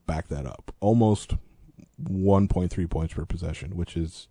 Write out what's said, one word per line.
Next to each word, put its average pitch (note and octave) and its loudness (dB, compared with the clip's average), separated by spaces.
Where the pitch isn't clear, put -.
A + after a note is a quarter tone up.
back D#2 -6
that C#2 -6
up. - -14
Almost G#2+ 4
one G2 4
point F2+ 0
three F2 -2
points E2 -2
per D#2+ -6
possession, E2 -6
which E2+ -6
is E2 -6